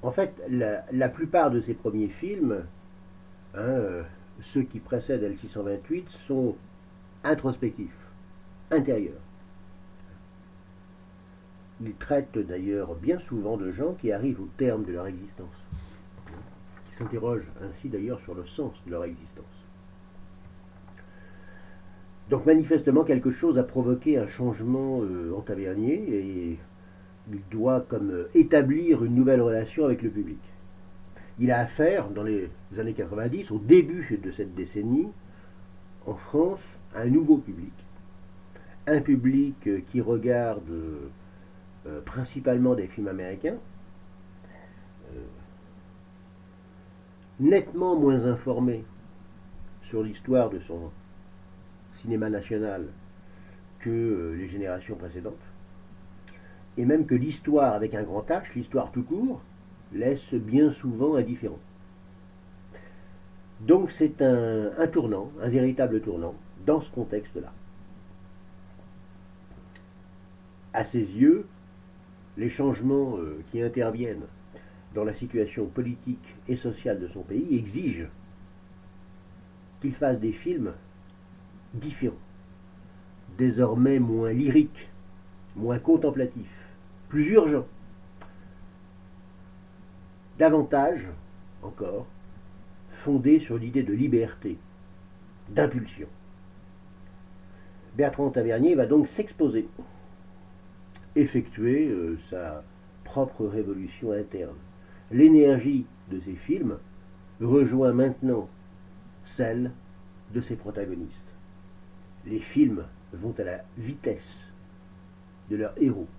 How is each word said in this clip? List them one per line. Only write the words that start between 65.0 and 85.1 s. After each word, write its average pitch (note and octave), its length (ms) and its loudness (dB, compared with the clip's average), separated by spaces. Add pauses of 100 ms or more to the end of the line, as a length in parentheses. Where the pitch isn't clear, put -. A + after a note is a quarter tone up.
un A2+ 60 -2
véritable B2+ 540 2
tournant E2+ 340 -6 (300)
dans D3+ 160 4
ce D#3 80 -14
contexte-là. - 640 -8 (3250)
À A2+ 100 0
ses - 160 -2
yeux, C3 460 6 (920)
les A2+ 120 0
changements, C3 680 0
euh, D#2 320 -8
qui A2+ 120 -2
interviennent A#2 640 -2 (680)
dans G#2+ 120 -2
la G#2+ 80 -2
situation A2 540 -2
politique B2 680 -6 (140)
et B2+ 80 -2
sociale A2 420 -4
de F2+ 80 -8
son F#2+ 140 -12
pays B2 340 -2
exigent G#2+ 540 -4 (1700)
qu'il C3+ 140 -2
fasse C3 260 0
des G#2+ 140 0
films C#3 400 -4 (1000)
différents, B2+ 420 -6 (1200)
désormais B2 640 4
moins A2+ 340 2
lyriques, - 560 4 (640)